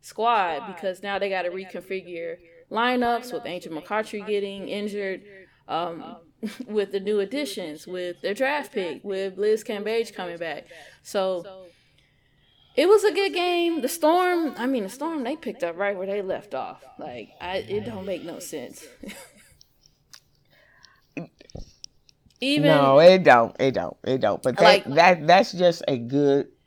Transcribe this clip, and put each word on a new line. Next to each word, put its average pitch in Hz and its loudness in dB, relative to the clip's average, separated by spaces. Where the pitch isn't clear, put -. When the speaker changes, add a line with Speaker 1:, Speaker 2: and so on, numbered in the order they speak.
Speaker 1:
squad 208 0
because 185 -8
now 202 -4
they 196 -2
gotta 180 -2
reconfigure 175 -10
lineups 240 -2
with 156 -8
Angel 170 -10
McCoughtry 208 -6
getting 202 -4
injured, 196 -8
um, 170 -8
<laughs> 226 -12
with 208 -4
the 196 -2
new 208 -2
additions, 196 -6
with 180 -8
their 196 -2
draft 269 -4
pick, 180 -6
with 190 -6
Liz 214 0
Cambage 220 -6
coming 175 -10
back. 160 -8
So 190 -4
it 320 6
was 403 6
a 403 4
good 370 -2
game. 349 0
The 247 -2
Storm, 339 2
I 233 -4
mean, 254 0
the 190 -8
Storm, 294 -8
they 262 -6
picked - -8
up 170 -6
right 202 -2
where 190 -8
they 196 -4
left 180 -8
off. 113 -8
Like, 123 -14
I, 180 -8
it 208 -6
don't 208 -10
make 170 -6
no 165 -12
sense. - -14
<laughs> - -16
Even 285 2
Speaker 2:
No, 139 6
it 185 10
don't. 123 6
It 131 2
don't. 87 -4
It 131 0
don't. 101 0
But 127 0
that, - 2
Speaker 1:
Like 202 8
Speaker 2:
that, 165 6
that's 180 6
just 175 2
a 135 0
good 139 2